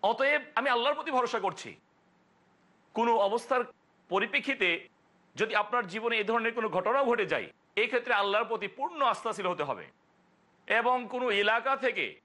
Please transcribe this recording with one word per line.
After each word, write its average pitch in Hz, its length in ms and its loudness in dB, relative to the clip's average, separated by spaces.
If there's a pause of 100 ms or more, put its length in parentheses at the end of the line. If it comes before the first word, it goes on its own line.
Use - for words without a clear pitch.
অতএব 269 400 2 (120)
আমি 262 160 0
আল্লাহর 240 240 2
প্রতি 311 160 -6
ভরসা 240 300 0
করছি। 180 360 -6 (1160)
কোনো 233 220 4
অবস্থার 233 480 2 (440)
পরিপ্রেক্ষিতে 196 800 0 (480)
যদি 214 180 -2
আপনার 214 320 0
জীবনে 220 320 -2
এ 214 60 0
ধরনের 226 300 0
কোনো 226 140 -2
ঘটনাও 202 360 2
ঘটে 233 220 2
যায়, 127 260 -2 (240)
এই 226 100 2
ক্ষেত্রে 240 280 0
আল্লাহর 202 300 2
প্রতি 202 240 -6
পূর্ণ 302 340 -6
আস্থাশীল 208 440 -2
হতে 170 160 -2
হবে। 95 360 -8 (680)
এবং 233 440 2
কোনো 247 200 -2
এলাকা 220 460 2
থেকে 196 480 -4